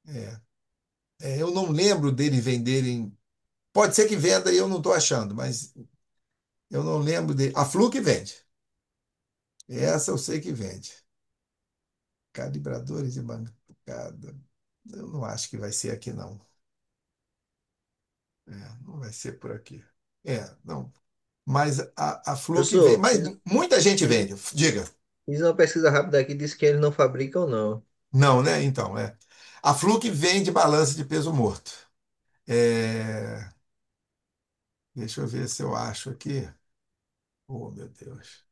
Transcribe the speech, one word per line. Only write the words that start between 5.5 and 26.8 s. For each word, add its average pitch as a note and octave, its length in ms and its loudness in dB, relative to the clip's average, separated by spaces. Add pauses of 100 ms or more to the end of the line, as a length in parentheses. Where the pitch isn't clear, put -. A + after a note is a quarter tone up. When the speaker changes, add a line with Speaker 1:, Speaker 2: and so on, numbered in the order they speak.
Speaker 1:
eu C#3+ 120 -4
não D#3 160 -2
lembro D#3 360 -2
dele. C3+ 200 0
A C#3 100 2
Fluke A#3 360 2
vende. - 340 0 (1300)
Essa D#3 420 -2
eu F3+ 60 -2
sei D#3 240 -6
que F3 100 -10
vende. G2 420 -12 (1400)
Calibradores C3 800 -8
de C3 80 -10
bancada. - 1120 -16 (560)
Eu G3 160 -16
não C#3+ 160 -10
acho A2 260 -10
que A2+ 80 -14
vai G#2 140 -10
ser A2 200 -6
aqui, - 200 -10
não. G2 280 -14 (2000)
É, - 40 -20 (300)
não - 180 -16
vai A#2 140 -12
ser - 260 -14
por A2+ 120 -14
aqui. A2 320 -16 (400)
É, A#2 400 -8
não. C#2+ 280 -12 (540)
Mas C#3+ 340 0 (160)
a, D3+ 380 -6
a - 20 -4
Fluke E3+ 420 2
Speaker 2:
Professor, - 20 8
Speaker 1:
vende. D3+ 180 10
Mas G#3+ 220 4
Speaker 2:
fiz, E3 260 -4
Speaker 1:
muita B3+ 360 4
gente F3+ 240 4
Speaker 2:
fiz, - 20 2
Speaker 1:
vende. G#2 280 2 (180)
Diga. C#3 360 2 (360)
Speaker 2:
fiz C#3+ 160 -4
uma E3 140 4
pesquisa D#3+ 340 6
rápida C#3+ 300 4
aqui, C3 160 0
disse D3 220 -8
que - 80 0
eles D3 160 6